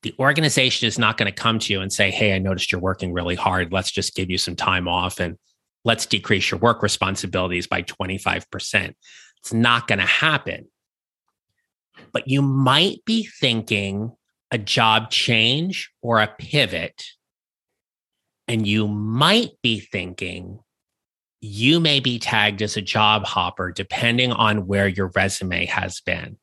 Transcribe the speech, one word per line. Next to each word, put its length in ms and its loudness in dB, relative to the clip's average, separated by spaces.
The 180 -8
organization 680 2
is 100 -2
not 200 2
gonna 140 0
come 280 0
to 140 -2
you 80 -2
and 120 -4
say, 160 2
"Hey, 240 2
I 60 2
noticed 320 -2
you're 100 -2
working 320 -2
really 220 -2
hard. 360 0
Let's 200 -2
just 240 -4
give 140 -4
you 80 -2
some 180 -4
time 320 -2
off 320 -2
and 180 -4
let's 200 2
decrease 460 0
your 80 -4
work 220 2
responsibilities 880 -2
by 160 -2
twenty-five 680 -6
percent." 480 -4
It's 140 -12
not 340 2
gonna 180 2
happen. 640 -2
But 160 -6
you 140 2
might 640 4
be 200 0
thinking 840 -2
a 60 -2
job 540 2
change 800 0
or 200 2
a 180 0
pivot, 640 -2
and 180 0
you 220 2
might 640 2
be 180 0
thinking 800 -10
you 380 2
may 200 4
be 180 -2
tagged 440 0
as 140 -2
a 60 -4
job 440 2
hopper 460 -4
depending 600 0
on 340 2
where 220 2
your 260 -2
resume 540 -2
has 340 -4
been. 420 -6